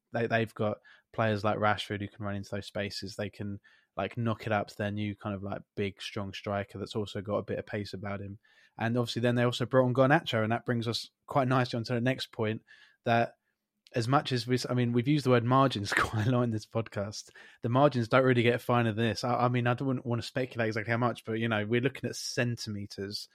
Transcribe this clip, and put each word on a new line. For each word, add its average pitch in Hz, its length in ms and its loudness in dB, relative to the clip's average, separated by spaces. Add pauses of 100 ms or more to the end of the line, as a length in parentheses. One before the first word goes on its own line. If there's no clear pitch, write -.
(140)
they, 117 140 0
they've 113 260 0
got 104 240 -2 (360)
players 107 300 0
like 104 140 2
Rashford 104 440 0
who 101 60 -6
can 107 180 -12
run 101 100 -4
into 98 160 -10
those 101 140 -6
spaces. 101 500 -8
They 104 140 -6
can, 101 300 -10 (380)
like, 98 200 -4
knock 117 280 -2
it 110 60 -2
up 101 160 0
to - 100 -18
their 104 140 -2
new 104 240 -4
kind 104 200 -8
of, 95 80 -8
like, 101 180 -8 (140)
big, 101 260 -4
strong 98 320 -8
striker 101 440 -6
that's - 180 -8
also 107 260 -6
got 101 160 -2
a 101 60 -2
bit 104 160 -6
of - 60 -8
pace 104 280 -8
about 101 280 -8
him. 101 180 -12 (380)
And 117 200 0
obviously 120 240 -2
then 120 140 4
they 123 80 4
also 123 220 0
brought 131 200 4
on 127 80 2
Garnacho, 131 500 4
and 107 80 0
that 117 140 -4
brings 117 220 -2
us - 220 -4 (180)
quite 135 200 2
nicely 127 300 2
onto 113 160 -4
the 117 80 0
next 127 320 -2
point, 110 280 -2 (440)
that 117 300 2 (580)
as 117 160 0
much 143 240 2
as 113 120 0
we, 123 140 2 (100)
I 123 40 -2
mean, 120 180 2
we've 120 160 2
used 147 180 2
the 127 40 2
word 120 160 6
margins 131 480 2
<laughs> - 40 2
quite 107 300 0
a 131 40 4
lot 123 100 4
in 120 100 0
this 110 140 -4
podcast. - 640 -6 (340)
The 120 60 -2
margins 123 400 4
don't 131 160 6
really 123 180 6
get 120 160 4
finer 120 320 4
than 113 160 2
this. 104 160 -2
I, 120 220 2
I - 20 6
mean, 123 180 2
I 123 100 2
don't 131 300 -2
wanna 117 160 -2
speculate 117 460 -2
exactly 110 240 -2
how 117 60 2
much, 117 260 0
but, 113 160 -4
you 117 80 0
know, 107 180 0
we're 117 140 2
looking 123 300 -2
at - 80 -8
centimeters 104 1160 -6